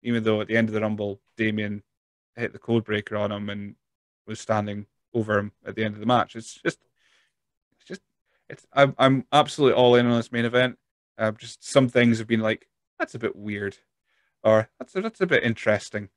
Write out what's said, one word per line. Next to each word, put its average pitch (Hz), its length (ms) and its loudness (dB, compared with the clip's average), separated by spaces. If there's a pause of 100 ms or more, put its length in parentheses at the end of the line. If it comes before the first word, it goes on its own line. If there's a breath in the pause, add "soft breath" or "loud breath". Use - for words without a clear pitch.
even 117 200 -2
though 107 180 2
at 104 60 -6
the 110 100 -2
end 113 120 2
of 107 40 -8
the 107 80 -2
Rumble, 104 380 -4 (160)
Damien 107 480 -4 (520)
hit 117 180 -8
the - 60 -18
code 117 260 0
breaker 104 320 -4
on 104 140 -2
him 104 180 -8
and 101 260 -12 (500)
was 110 140 -12
standing 104 460 -4 (280)
over 107 240 0
him 101 140 -2 (140)
at 101 100 -10
the 107 80 -4
end 107 120 -4
of 104 40 -16
the 104 60 -10
match. 117 300 0
It's - 200 -16
just, - 240 -6 (960)
it's - 100 -20
just, 180 160 -16 (480)
it's, - 220 -20
I'm, 139 260 4
I'm 131 340 2
absolutely 147 460 2
all 123 180 6
in 120 100 6
on 120 120 2
this 117 140 -4
main 117 140 -2
event. 123 320 0 (400)
Uh, 107 140 0
just - 340 -16
some 131 240 4
things 120 300 4
have 110 80 -8
been 113 120 2
like, 110 280 -4 (300)
"That's - 180 -6
a 117 40 -10
bit 117 160 -4
weird," 101 400 -8 (680)
or, 110 280 4 (100)
"That's - 160 -14
a, 190 60 -4
that's 220 180 -8
a 190 80 0
bit 143 160 2
interesting" 107 720 -2